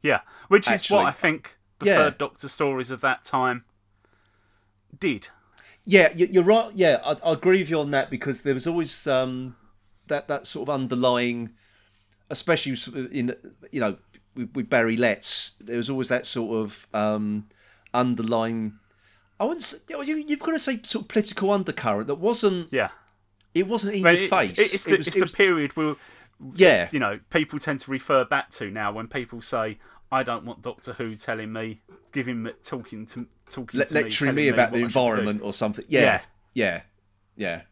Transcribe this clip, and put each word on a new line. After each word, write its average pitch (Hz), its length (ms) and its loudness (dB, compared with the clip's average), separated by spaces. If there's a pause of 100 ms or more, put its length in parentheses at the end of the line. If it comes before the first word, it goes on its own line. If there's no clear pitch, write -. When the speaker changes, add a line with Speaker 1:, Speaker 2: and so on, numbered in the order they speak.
Speaker 1:
Yeah, 135 180 2 (280)
which 196 180 6
is - 80 4
Speaker 2:
Actually. 202 220 0
Speaker 1:
what 175 100 4
I 139 60 0
think - 460 -4 (200)
the 202 80 0
Speaker 2:
Yeah. 196 120 6
Speaker 1:
Third 151 200 2
Doctor 143 300 -6
stories 131 420 -2
of 127 120 -8
that 131 220 -2
time 127 400 0 (1300)
did. 139 300 -2 (560)
Speaker 2:
Yeah, 185 320 8
y-, 175 140 2
you're 180 140 4
right. 226 300 4
Yeah, 165 300 4
I, 151 80 0 (120)
I 165 80 2
agree 185 280 4
with 151 100 -4
you 160 100 2
on 143 120 -2
that, 135 180 0
because 135 320 -6
there 139 120 0
was 127 120 -4
always, 165 400 -4
um, 131 500 -2 (520)
that, 143 200 -4
that 143 180 -4
sort 131 220 -8
of 147 60 0
underlying, 123 760 0 (800)
especially 143 460 -2
sort 120 220 -10
of 127 140 -8
in 123 140 -2
the, 123 120 -4 (320)
you 139 100 -4
know, 104 160 0 (380)
with, 120 200 -8
with 123 160 -4
Barry 113 260 4
Letts, - 640 0
there 117 160 -8
was 117 120 -2
always 131 200 -4
that 127 180 -2
sort 113 380 -4
of, - 280 -12
um, 107 540 -2 (480)
underlying, 113 800 -2 (640)
I 196 60 -2
wouldn't 320 200 -4
say, - 140 -6 (100)
you, 294 280 -4
you've 294 240 -4
gotta 320 180 -2
say 247 240 -4
sort - 220 -6
of - 40 -20
political 208 440 0
undercurrent 123 560 -2
that 139 80 -2
wasn't, 190 560 0
Speaker 1:
Yeah. 117 160 0 (680)
Speaker 2:
it 185 120 2
wasn't 208 300 -2
in 190 60 0
Speaker 1:
But 170 140 8
Speaker 2:
your 190 80 2
Speaker 1:
it, 190 60 -2
Speaker 2:
face. 123 280 2
Speaker 1:
it, - 160 4
it's 196 120 -2
Speaker 2:
It 165 40 0
Speaker 1:
the, 190 80 6
Speaker 2:
was, 156 100 -2
Speaker 1:
it's 170 80 0
Speaker 2:
it 190 40 4
Speaker 1:
the 185 40 4
Speaker 2:
was 175 80 -6
Speaker 1:
period 170 440 2
we'll, 151 200 -2 (580)
Speaker 2:
Yeah. 135 380 6
Speaker 1:
you 147 60 -2
know, 107 220 -2 (100)
people 151 280 -2
tend 143 220 -6
to - 100 -14
refer 131 340 2
back 139 280 -2
to 104 180 -8
now 104 220 -4
when 113 160 -8
people 120 340 -10
say, 110 360 -4 (320)
"I 131 120 0
don't 120 240 -6
want 117 160 -14
Doctor 120 320 -12
Who 113 220 -8
telling 110 360 -8
me, 110 300 -10 (300)
giving 123 320 -4
me, 113 80 -8 (120)
talking 113 420 -10
to, 120 200 -12 (240)
talking 127 300 -8
Speaker 2:
Le-, 139 60 2
Speaker 1:
to 156 80 -12
me, 147 80 2
Speaker 2:
lecturing 113 320 0
Speaker 1:
telling 147 120 2
Speaker 2:
me - 20 6
about 117 240 4
Speaker 1:
me 120 60 0
Speaker 2:
the 120 60 2
Speaker 1:
what 117 40 -4
I - 0 -
should 110 60 -8
do." 131 60 4
Speaker 2:
environment 104 420 0
or 104 100 -6
something. 107 360 -4
Yeah, 135 120 4
Speaker 1:
Yeah. 120 200 6 (340)
Speaker 2:
yeah, 95 260 0 (560)
yeah. 87 240 -6 (120)